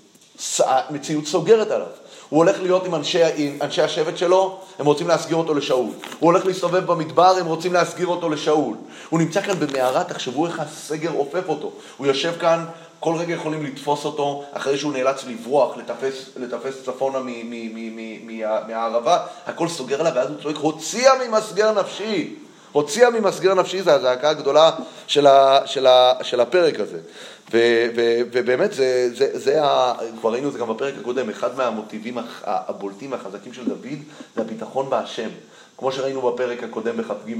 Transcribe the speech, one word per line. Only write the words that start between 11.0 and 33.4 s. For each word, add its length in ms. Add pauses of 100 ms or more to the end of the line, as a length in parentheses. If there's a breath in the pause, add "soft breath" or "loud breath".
עופף 380
אותו. 240 (240 loud breath)
הוא 100
יושב 340
כאן, 240 (360 loud breath)
כל 160
רגע 180
יכולים 320
לתפוס 380
אותו, 480
אחרי 260
שהוא 140
נאלץ 320
לברוח, 520
לתפס, 600
לתפס 380 (100)
צפונה 340
מ-, 80
מ-, 480
מ-, 220
מ-, 300
מה-, 420
מהערבה, 580 (200 loud breath)
הכל 220
סוגר 320
עליו, 140
ואז 140
הוא 140
צועק, 140
"הוציאה 560 (160)
ממסגר 440
נפשי". 640 (380 loud breath)
"הוציאה 380
ממסגר 440
נפשי", 280
זה 120
הזעקה 360
הגדולה 400 (360 loud breath)
של 200
ה-, 400
של 200
ה-, 360
של 180
הפרק 400
הזה. 180 (540 loud breath)
ו-, 340 (100)
ו-, 240 (120)
ובאמת, 400
זה, 420
זה, 240
זה 260
ה-, 300 (260)
כבר 120
ראינו 160
את 40
זה 60
גם 100
בפרק 320
הקודם, 300
אחד 260
מהמוטיבים 640
הח-, 260
הבולטים 680
והחזקים 400